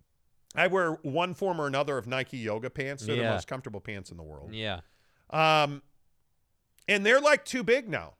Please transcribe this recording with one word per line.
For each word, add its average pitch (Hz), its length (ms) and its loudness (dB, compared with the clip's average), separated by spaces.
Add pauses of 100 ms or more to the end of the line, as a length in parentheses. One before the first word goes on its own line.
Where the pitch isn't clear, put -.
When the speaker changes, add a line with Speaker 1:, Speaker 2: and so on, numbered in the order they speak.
(560)
Speaker 1:
I 165 100 4
wear 180 260 2 (100)
one 165 320 -2
form 180 260 -2
or 147 80 -2
another 139 280 0
of 110 120 -4
Nike 131 300 -4
yoga 110 320 -4
pants. 135 360 -8
They're 110 100 0
the 120 60 0
Speaker 2:
Yeah. 113 120 2
Speaker 1:
most 92 120 -4
comfortable 120 340 -10
pants 98 300 -12
in 87 60 -16
the 85 80 -16
world. 76 280 -14
Speaker 2:
Yeah. 107 280 -4 (500)
Speaker 1:
Um, 151 520 2 (1080)
and 202 180 2
they're, 254 140 6
like, 285 240 4
too 254 180 -4
big 233 260 2
now. 101 320 -8